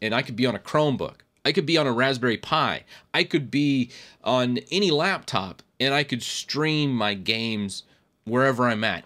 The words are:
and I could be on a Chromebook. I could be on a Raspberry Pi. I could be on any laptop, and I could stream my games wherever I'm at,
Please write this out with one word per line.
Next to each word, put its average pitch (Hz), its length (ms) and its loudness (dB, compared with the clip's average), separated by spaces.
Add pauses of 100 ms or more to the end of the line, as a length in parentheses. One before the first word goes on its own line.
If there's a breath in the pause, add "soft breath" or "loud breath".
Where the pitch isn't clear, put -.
and 107 120 -2
I 123 80 2
could 120 140 -10
be 123 100 2
on 117 100 0
a 98 40 -8
Chromebook. 143 600 -2 (240)
I 151 60 2
could 156 140 0
be 160 120 2
on 147 100 2
a 127 40 2
Raspberry 123 460 2
Pi. 131 460 -2 (300 loud breath)
I 165 100 2
could 151 260 0
be 139 400 2 (340 loud breath)
on 123 360 2 (120)
any 185 200 2
laptop, 147 680 -2 (180)
and 139 140 2
I 147 100 2
could 131 180 -4
stream 151 720 -2
my 104 220 0
games 107 680 -4 (420 soft breath)
wherever 123 440 2
I'm 110 160 0
at, 92 200 -2